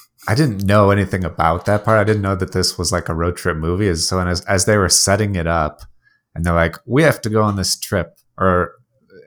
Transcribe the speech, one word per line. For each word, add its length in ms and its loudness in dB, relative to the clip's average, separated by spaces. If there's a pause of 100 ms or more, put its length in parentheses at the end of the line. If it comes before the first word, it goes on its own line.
(300)
I 80 2
didn't 260 0
know 300 4
anything 320 0
about 400 -2
that 200 0
part. 140 4
I 60 2
didn't 180 0
know 140 -2
that 160 -4
this 260 -2
was, 140 -2
like, 160 -4
a 60 -4
road 220 -2
trip 200 -4
movie. 320 0
As, 180 -2
so, 140 -2
and 100 -2
as, 140 -4
as 220 0
they 100 4
were 120 2
setting 460 0
it 140 -2
up, 320 -2 (560)
and 80 -6
they're 100 0
like, 220 2 (100)
"We 160 2
have 200 2
to 80 -4
go 120 2
on 140 0
this 240 -4
trip," 400 -6 (180)
or, 360 0 (520)